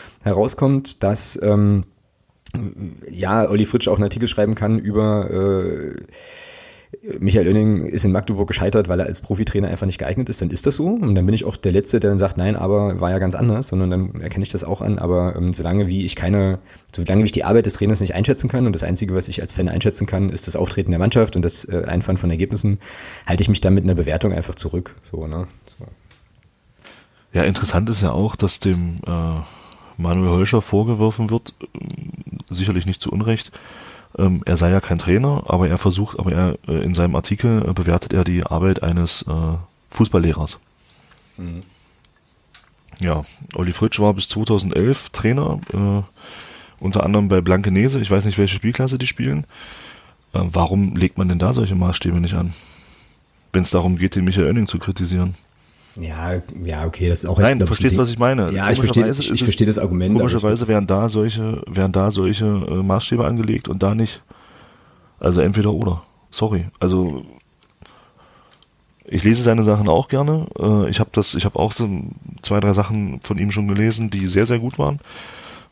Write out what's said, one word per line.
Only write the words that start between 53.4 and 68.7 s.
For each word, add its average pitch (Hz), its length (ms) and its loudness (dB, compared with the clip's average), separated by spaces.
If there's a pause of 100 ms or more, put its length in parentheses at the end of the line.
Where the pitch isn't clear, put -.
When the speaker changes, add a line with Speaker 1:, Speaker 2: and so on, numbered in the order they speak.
Speaker 2:
wenn's 92 160 0
darum 92 280 2
geht, 92 180 0
den 92 100 2
Michael 90 220 2
Oenning 107 180 2
zu - 140 -4
kritisieren? 90 560 -2 (640)
Speaker 1:
Ja, 82 420 -6 (220)
ja, 80 220 -6
okay, 85 240 -2
das 87 140 2
ist - 20 -4
auch 92 140 0
Speaker 2:
Nein, 123 180 6
Speaker 1:
jetzt, 107 40 2
Speaker 2:
du 90 40 2
Speaker 1:
glaub 82 60 0
ich, 110 100 0
Speaker 2:
verstehst, 117 140 2
Speaker 1:
ein - 20 2
Speaker 2:
was 123 140 2
ich 113 80 -6
meine. 120 340 2
Speaker 1:
Ja, 98 180 0
ich 123 80 2
verstehe, 117 240 4
Speaker 2:
Komischerweise 113 180 0
Speaker 1:
ich, - 60 -2
Speaker 2:
ist - 80 0
Speaker 1:
ich 113 60 0
Speaker 2:
es, 123 40 0
Speaker 1:
verstehe 107 220 2
das 107 120 2
Argument, 90 320 0
aber 107 160 4
ich 90 40 0
Speaker 2:
komischerweise 113 320 0
Speaker 1:
glaub, 110 120 -4
Speaker 2:
werden 101 120 0
da 110 220 2
solche, 110 580 -2
werden 95 240 0
da 95 200 2
solche, 101 340 0
äh, 95 380 0
Maßstäbe 98 420 0
angelegt 110 420 -2
und 98 160 -2
da 101 120 2
nicht. 110 260 -2 (960)
Also 87 220 2
entweder 101 320 2
oder. 87 300 -2 (280)
Sorry. 101 360 -2 (120)
Also 92 460 0 (1800)